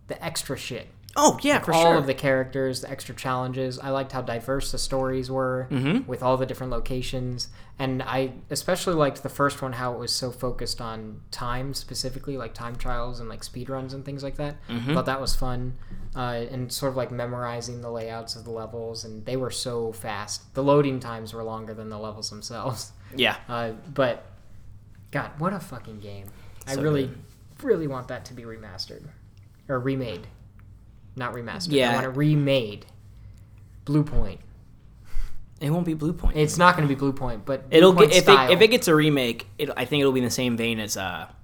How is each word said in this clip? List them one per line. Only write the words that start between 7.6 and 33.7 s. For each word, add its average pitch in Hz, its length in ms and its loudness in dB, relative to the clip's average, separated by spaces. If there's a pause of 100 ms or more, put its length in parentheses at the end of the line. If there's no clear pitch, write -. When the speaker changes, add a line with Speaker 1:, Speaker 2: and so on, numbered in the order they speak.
Speaker 1:
And 131 240 -2
I 127 300 -2 (180)
especially 180 440 -2
liked 143 280 2
the 139 80 -8
first 143 320 0
one, 127 120 -4
how 123 200 -4
it 117 60 -8
was 117 140 -4
so 123 180 -2
focused 120 480 -4
on 110 400 -10 (120)
time 127 420 -4
specifically, 147 640 -6
like 113 160 -8
time 120 240 -8
trials 120 420 -2
and, 117 80 -8
like, 107 140 -10
speedruns 131 520 -8
and 135 120 -10
things 139 180 -8
like 139 140 -6
that. 147 180 -6 (140)
Speaker 2:
Mm-hmm. 120 220 -4
Speaker 1:
I - 20 2
thought 165 140 2
that 135 120 0
was 131 160 4
fun. 127 400 0 (400)
Uh, 120 340 -4
and 127 220 -6
sort 139 200 -2
of, 127 40 -10
like, 123 160 -2
memorizing 120 680 -6
the 120 100 -8
layouts 113 460 -8
of 113 80 -16
the 117 60 -10
levels, 113 520 -8
and 107 220 -12
they 127 100 -4
were 127 160 -2
so 117 400 -4
fast. 104 640 -8
The 135 100 0
loading 139 380 4
times 113 320 -10
were 113 100 -8
longer 110 300 -8
than 110 160 -10
the 107 100 -8
levels 107 300 -8
themselves. 107 680 -8
<laughs> - 40 -18 (120)
Speaker 2:
Yeah. 117 220 4 (140)
Speaker 1:
Uh, 117 220 -4 (220)
but, 127 300 0 (880)
God, 117 260 -4
what 170 140 -2
a 196 80 -6
fucking 113 400 -12
game. 101 280 -14 (380)
I 135 100 -4
Speaker 2:
So 139 60 -2
Speaker 1:
really, 143 260 2
Speaker 2:
good. 123 100 -10 (440)
Speaker 1:
really 185 260 2
want 131 200 -6
that 123 180 -10
to - 80 -16
be 123 100 -14
remastered. 110 600 -14 (640)
Or 135 140 0
remade. 123 460 -4 (920)
Not 123 160 -4
remastered. 117 400 -6
Speaker 2:
Yeah. 127 180 6
Speaker 1:
I 117 40 4
want 117 100 0
it 131 100 -4
remade. 139 720 2 (960)